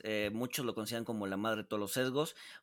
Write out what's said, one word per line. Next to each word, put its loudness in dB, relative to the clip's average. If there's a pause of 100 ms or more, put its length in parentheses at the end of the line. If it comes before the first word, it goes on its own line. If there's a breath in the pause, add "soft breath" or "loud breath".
eh, 2
muchos -2
lo 0
consideran -2
como 0
la 0
madre 2
de -12
todos 0
los -2
sesgos, 2 (260 loud breath)